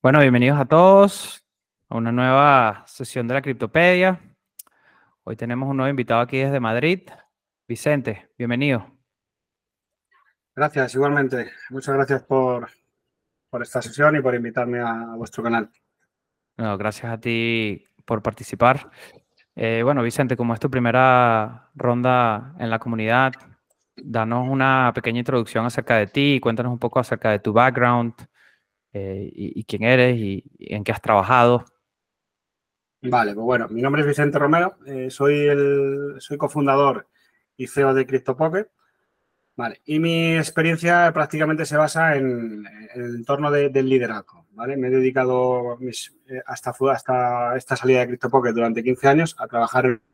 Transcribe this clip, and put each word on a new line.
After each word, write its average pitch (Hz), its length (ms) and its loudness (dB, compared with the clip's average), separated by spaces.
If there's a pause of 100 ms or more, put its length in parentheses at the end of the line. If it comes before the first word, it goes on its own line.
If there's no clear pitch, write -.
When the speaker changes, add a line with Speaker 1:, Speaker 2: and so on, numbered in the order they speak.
Speaker 1:
Bueno, 139 200 6
bienvenidos 127 360 4
a 139 60 0
todos 190 800 4 (440)
a 117 80 -6
una 117 160 -2
nueva 127 720 4
sesión 123 400 -8
de 123 60 -2
la 139 80 0
Criptopedia. 175 760 2 (1080)
Hoy 110 100 -10
tenemos 120 320 -6
un 139 80 -4
nuevo 135 140 0
invitado 120 320 0
aquí 123 160 -4
desde 135 240 0
Madrid. 127 400 0 (680)
Vicente, 120 720 -4
bienvenido. 120 580 -2 (1600)
Speaker 2:
Gracias, 139 400 -2
igualmente. 135 560 0 (180)
Muchas 135 260 -6
gracias 135 280 0
por, 127 460 0 (800)
por 120 120 -8
esta 120 200 -6
sesión 147 340 0
y 143 60 -2
por 127 120 0
invitarme 120 460 -6
a, 117 220 -6 (100)
a 113 60 -16
vuestro 110 260 -12
canal. 117 260 -2 (840)
Speaker 1:
No, 104 220 -4
gracias 107 340 -6
a 113 80 -10
ti 113 640 -4 (220)
por 107 180 -4
participar. - 680 0 (640)
Eh, 113 300 -2
bueno, 139 180 2
Vicente, 117 360 -2
como 117 160 -2
es 113 80 -6
tu 135 100 -4
primera 120 1040 2
ronda 123 840 0
en 117 120 -6
la 113 100 -2
comunidad, 117 540 0 (640)
danos 117 500 -4
una 131 480 2
pequeña 117 240 -4
introducción 117 460 -2
acerca 120 320 0
de 104 100 2
ti, 139 340 0
cuéntanos 120 300 -2
un 120 80 -6
poco 123 220 -2
acerca 113 300 -2
de 104 80 0
tu 110 120 -4
background, 120 640 2 (760)
eh, 98 400 -10
y, - 280 -10
y 107 60 -12
quién 107 180 -6
eres 123 340 4
y, 98 260 -6 (140)
y - 160 -12
en 104 100 -6
qué 113 80 -4
has - 80 -6
trabajado. 120 640 4 (1400)
Speaker 2:
Vale, 117 320 0
pues 113 100 -8
bueno, 120 240 0
mi 117 140 -4
nombre 143 180 0
es 143 60 0
Vicente 143 320 0
Romero, 170 380 0 (100)
eh, 131 240 -8
soy 147 340 0
el, 143 720 0
soy 143 220 -12
cofundador 139 680 0 (480)
y 127 120 -12
ceo 139 260 2
de 131 140 2
CryptoPocket. 131 600 -2 (880)
Vale, 117 300 -8
y 151 140 -2
mi 165 360 0
experiencia 165 800 2
prácticamente 156 540 -2
se 151 100 -2
basa 151 380 2
en, 117 500 -4 (300)
en 123 80 -10
el 120 140 -10
entorno 143 340 -4
de, 143 180 0
del 131 180 0
liderazgo, 117 640 -2
¿vale? 120 220 -8
Me 127 120 -4
he 127 40 -2
dedicado 127 840 0
mis, 123 400 -12 (100)
eh, 127 200 -12
hasta 123 260 -10
fu-, 135 160 0
hasta 123 640 -2
esta 131 200 -4
salida 127 240 4
de 117 80 0
CryptoPocket 120 480 0
durante 113 280 -2
quince 127 240 0
años 160 300 2
a - 80 -6
trabajar 123 400 -2
en 120 160 0 (120)